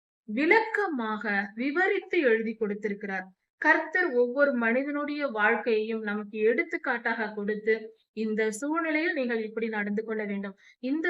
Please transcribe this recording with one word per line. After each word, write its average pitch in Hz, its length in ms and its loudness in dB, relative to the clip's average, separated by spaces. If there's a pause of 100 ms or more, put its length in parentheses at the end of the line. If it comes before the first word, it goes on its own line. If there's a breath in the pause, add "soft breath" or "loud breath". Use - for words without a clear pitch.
(300)
விளக்கமாக 311 920 2 (320)
விவரித்து 370 680 0
எழுதி 226 340 2
கொடுத்திருக்கிறார். 202 720 -4 (340)
கர்த்தர் 320 520 2
ஒவ்வொரு 247 420 4
மனிதனுடைய 285 680 0 (100)
வாழ்க்கையையும் 220 720 2
நமக்கு 208 360 -6
எடுத்துக்காட்டாக 233 920 0
கொடுத்து, 208 400 -2 (440 soft breath)
இந்த 220 240 -2 (100)
சூழ்நிலையில் 311 680 -2
நீங்கள் 240 260 -2
இப்படி 220 260 -4
நடந்து 208 340 -2
கொள்ள 220 220 -4
வேண்டும், 202 300 -6 (280 loud breath)
இந்த 311 260 -2